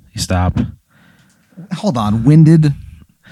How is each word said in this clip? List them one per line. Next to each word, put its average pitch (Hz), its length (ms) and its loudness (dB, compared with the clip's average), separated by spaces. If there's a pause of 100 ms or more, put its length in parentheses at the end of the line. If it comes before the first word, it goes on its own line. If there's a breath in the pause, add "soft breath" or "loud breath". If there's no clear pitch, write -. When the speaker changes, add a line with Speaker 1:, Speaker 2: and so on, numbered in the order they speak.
(140)
Speaker 1:
You - 80 -10
stop. 92 380 -4 (1160 soft breath)
Speaker 2:
Hold 170 200 -4
on, 110 260 -2
winded? 156 500 4 (580 loud breath)